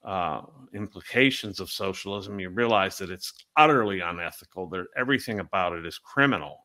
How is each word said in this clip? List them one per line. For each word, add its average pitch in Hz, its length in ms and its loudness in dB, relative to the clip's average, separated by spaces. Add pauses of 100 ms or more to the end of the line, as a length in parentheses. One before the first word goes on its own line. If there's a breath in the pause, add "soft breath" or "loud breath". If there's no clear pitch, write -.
uh, 85 380 -4 (320)
implications 104 840 -2
of 90 100 -10
socialism, 101 680 -6
you 92 100 -8
realize 104 480 2
that 92 120 -8
it's - 220 -10 (240)
utterly 123 440 6
unethical. 87 680 -6
There, 92 180 -4 (100)
everything 127 440 0
about 90 340 0
it 82 120 -6
is 82 120 -10
criminal. 95 680 0